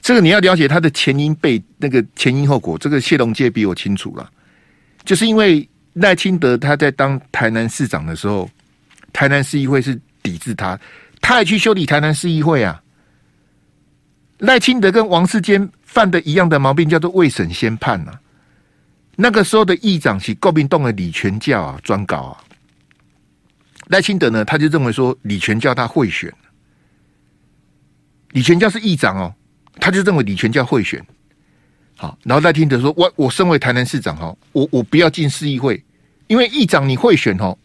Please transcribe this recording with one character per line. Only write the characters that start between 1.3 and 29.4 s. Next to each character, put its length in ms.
背-， 260
那 120
个 140
前 200
因 120
后 120
果， 180
这 120
个 100
谢 180
龙 160
介 160
比 160
我 100
清 200
楚 200
啦。 140
就 120
是 100
因 100
为 320
赖 220
清 220
德 200
他 180
在 160
当 280
台 180
南 180
市 200
长 180
的 100
时 120
候， 220
台 160
南 160
市 160
议 80
会 140
是 180
抵 160
制 160
他， 260
他 180
也 60
去 120
修 160
理 120
台 140
南 140
市 160
议 140
会 200
啊。 180
赖 200
清 200
德 120
跟 160
王 180
世 160
坚 280
犯 260
的 120
一 120
样 140
的 120
毛 140
病， 140
叫 120
做 120
未 180
审 240
先 240
判 300
啊。 120
那 160
个 120
时 140
候 80
的 120
议 220
长 200
是 160
国 160
民 160
党 140
的 120
李 180
全 280
教 220
啊， 220
专 220
搞 120
啊。 200
赖 120
清 200
德 100
呢， 160
他 100
就 120
认 160
为 80
说 320
李 160
全 200
教 140
他 140
贿 200
选， 240
李 100
全 160
教 100
是 100
议 160
长 220
哦， 160